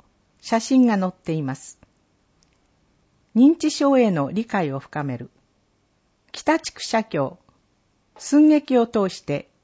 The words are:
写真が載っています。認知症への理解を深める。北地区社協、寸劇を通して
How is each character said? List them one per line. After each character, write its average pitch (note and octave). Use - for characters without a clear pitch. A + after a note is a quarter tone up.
写 A3+
真 B3+
が A3
載 F#3
っ -
て -
い D#3+
ま C3+
す。 -
認 C#4
知 D#4
症 C#4
へ A3+
の C#3
理 A3
解 D#3+
を C3+
深 -
め C3
る。 A#2
北 D#4+
地 -
区 -
社 A3
協、 D3+
寸 D4+
劇 D4
を A#3
通 G#3+
し -
て -